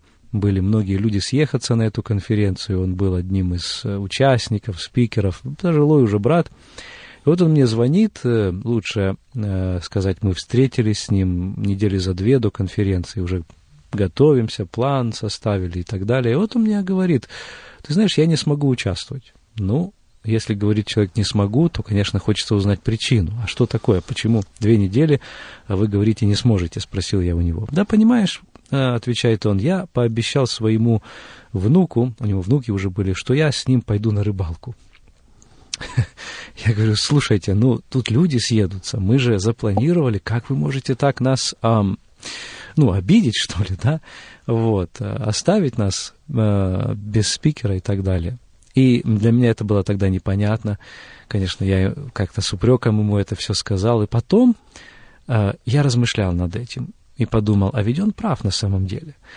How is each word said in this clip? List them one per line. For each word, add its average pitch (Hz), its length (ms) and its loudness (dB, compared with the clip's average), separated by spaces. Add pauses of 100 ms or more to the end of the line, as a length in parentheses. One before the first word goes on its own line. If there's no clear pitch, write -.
(320)
были 98 280 2
многие 98 380 0
люди 104 220 0
съехаться 127 560 -2
на 113 80 2
эту 110 180 -2
конференцию, 98 800 -2
он 92 140 -2
был 95 180 0
одним 92 400 0
из, - 320 -6
э, 101 120 -4
участников, 107 840 0
спикеров, 107 600 -2 (200)
пожилой 151 400 4
уже 104 160 4
брат. 143 320 2 (760)
И 139 40 6
вот 180 120 2
он 165 100 6
мне 143 140 6
звонит, 131 580 2
э, 110 300 0 (100)
лучше, 104 520 -2 (200)
э, 92 460 -2
сказать, 95 400 -2
мы 95 120 2
встретились 113 640 0
с - 120 -10
ним 92 500 0
недели 98 360 0
за 92 160 -2
две 110 260 2
до 110 120 0
конференции, 95 720 -2
уже 87 220 -4 (480)
готовимся, 110 720 2
план 123 480 -2
составили 95 640 -4
и 87 40 -6
так 95 220 -6
далее. 123 280 0
И 139 40 0
вот 214 180 -2
он 226 80 2
мне 208 180 0
говорит: 185 460 0 (540)
«Ты 147 120 -8
знаешь, 196 240 2
я 156 80 4
не 165 100 4
смогу 147 320 0
участвовать». - 640 -4 (220)
Ну, 117 380 -2 (300)
если 110 300 -2
говорит 104 340 0
человек: 101 280 -2
«Не 104 80 2
смогу», 107 460 2
то, - 140 -6
конечно, 101 360 -2
хочется - 360 -2
узнать 101 260 0
причину. 110 500 0 (120)
«А 95 40 -6
что - 180 0
такое? 104 360 0
Почему 110 420 -2 (160)
две 110 180 4
недели, 123 440 2 (460)
а 98 100 -2
вы 107 100 2
говорите, 104 380 0
не 101 100 4
сможете?» — 98 460 0
спросил 95 400 -2
я 87 140 0
у 82 60 0
него. 85 300 -2
«Да, 180 120 0
понимаешь», 220 580 2 (300)
э, 139 60 0
отвечает 120 680 0
он, 101 120 2
«я 175 340 0
пообещал 120 560 0
своему 110 540 2 (500)
внуку», 120 680 2
у 117 60 -6
него 95 140 0
внуки 113 320 0
уже 98 180 -2
были, 95 220 -2
«что - 220 -4
я 147 180 2
с - 160 -6
ним 127 140 2
пойду 107 300 -2
на 104 120 0
рыбалку». 95 520 -4 (1040)
<laughs> - 160 -14 (720)
Я 113 80 2
говорю: 107 220 2
«Слушайте, 110 580 0
ну, 113 260 2 (100)
тут 131 200 -4
люди 139 300 2
съедутся, 98 600 -2
мы 110 200 2
же 120 180 2
запланировали, 113 800 0
как 113 320 -4
вы 139 60 -2
можете 139 400 -4
так 139 260 0
нас, 131 400 0
ам, 107 380 2 (760)
ну, 107 180 4
обидеть, 117 440 2
что - 240 -4
ли, 95 200 -4
да? 151 200 0 (460)
Вот, 113 420 0 (100)
э, 104 60 -6
оставить 117 720 0
нас, - 380 -4 (180)
э, 104 600 0
без 104 340 -2
спикера 107 480 -2
и - 20 -4
так 98 220 -2
далее». 92 360 -2 (360)
И 127 300 4
для 113 280 2
меня 120 200 4
это 110 140 -2
было 101 180 2
тогда 98 260 0
непонятно. 101 720 -2 (480)
Конечно, 95 360 -4
я 95 300 2 (200)
как-то 98 280 -4
с - 120 -4
упрёком 113 460 2
ему 104 180 2
это 101 180 -2
всё - 180 -6
сказал. 104 480 0
И 104 60 0
потом, 220 480 2 (720)
э, 104 260 0 (120)
я 139 180 2
размышлял 117 480 0
над 87 240 -2
этим 123 340 -10 (280)
и 117 80 0
подумал: 104 480 2
а - 80 0
ведь 120 180 0
он 208 120 2
прав 202 320 -4
на 98 80 0
самом 95 340 -2
деле. 147 300 -8 (220)